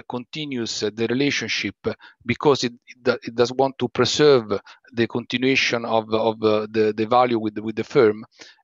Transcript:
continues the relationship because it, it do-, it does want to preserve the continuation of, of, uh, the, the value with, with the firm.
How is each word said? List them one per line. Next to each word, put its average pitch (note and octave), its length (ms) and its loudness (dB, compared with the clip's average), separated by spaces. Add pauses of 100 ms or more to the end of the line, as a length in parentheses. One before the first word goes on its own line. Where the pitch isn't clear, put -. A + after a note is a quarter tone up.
continues B2 720 -8
the A2 280 -2
relationship A#2+ 680 -2 (500)
because B2+ 380 2
it, A#2+ 80 -2 (140)
it - 160 -20
do-, A#2+ 200 0
it A#2 120 -12
does A#2+ 180 2
want C3+ 260 0
to B2 100 -2
preserve A#2+ 720 2 (320)
the A2+ 140 0
continuation B2 800 -2
of, A2 280 -2
of, A2 300 0
uh, G#2+ 280 2
the, G#2+ 260 2
the A2 100 -2
value B2 320 2
with, G#2+ 200 -6
with A2 180 -8
the A2 80 -4
firm. A2 420 2 (380)